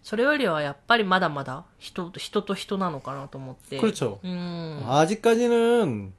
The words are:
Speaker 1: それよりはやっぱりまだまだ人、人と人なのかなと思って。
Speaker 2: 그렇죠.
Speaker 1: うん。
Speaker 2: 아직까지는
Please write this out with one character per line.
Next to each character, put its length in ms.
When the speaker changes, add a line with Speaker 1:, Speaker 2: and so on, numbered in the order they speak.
Speaker 1:
そ 140
れ 80
よ 120
り 100
は 140
や 120
っ 40
ぱ 120
り 60
ま 140
だ 120
ま 140
だ 200
人、 380
人 260
と 120
人 220
な 140
の 100
か 140
な 120
と 120
思 140
っ 20
て。 260
Speaker 2:
그 60
렇 60
죠. 300
Speaker 1:
う 60
ん。 560
Speaker 2:
아 220
직 160
까 100
지 160
는 720